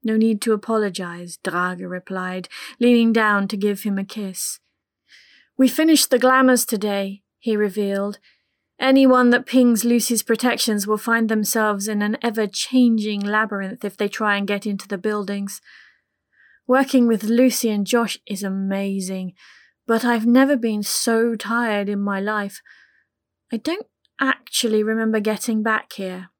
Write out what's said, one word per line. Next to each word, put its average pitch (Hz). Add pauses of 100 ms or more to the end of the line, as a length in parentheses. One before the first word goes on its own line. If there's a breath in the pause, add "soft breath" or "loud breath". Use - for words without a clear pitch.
"No 220
need 220
to 226
apologize," 185
Draga 180
replied, 185 (320 loud breath)
leaning 233
down 208
to 208
give 202
him 202
a 196
kiss. 196 (960 soft breath)
"We 262
finished 311
the 247
glamours 254
today," 202 (160)
he 220
revealed. 202 (580)
"Anyone 262
that 240
pings 240
Lucy's 233
protections 220
will 214 (100)
find 226
themselves 214
in 208
an 214
ever-changing 220
labyrinth 208
if 202
they 208
try 202
and 202
get 202
into 202
the 196
buildings. 202 (1080 soft breath)
Working 262
with 220
Lucy 233
and 202
Josh 233
is 196
amazing, 190 (540 soft breath)
but 226
I've 233
never 269
been 220
so 233
tired 214
in 208
my 202
life. 202 (880 soft breath)
I 233
don't 330 (300)
actually 220
remember 220
getting 214
back 220
here." 185 (100)